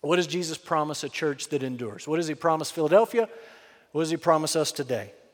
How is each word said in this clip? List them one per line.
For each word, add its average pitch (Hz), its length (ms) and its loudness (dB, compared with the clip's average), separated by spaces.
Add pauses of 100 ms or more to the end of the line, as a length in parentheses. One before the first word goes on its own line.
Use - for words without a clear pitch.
What 156 140 2
does 175 120 2
Jesus 160 300 -4
promise 151 440 -2
a 147 60 -6
church 139 400 -4
that 139 140 -2
endures? 123 440 -8
What 156 120 0
does 165 100 -2
he 151 80 -4
promise 160 340 0
Philadelphia? 208 580 4 (640)
What 151 100 0
does 160 80 -2
he 165 60 -2
promise 156 380 2
us 156 160 2
today? 123 420 -4 (220)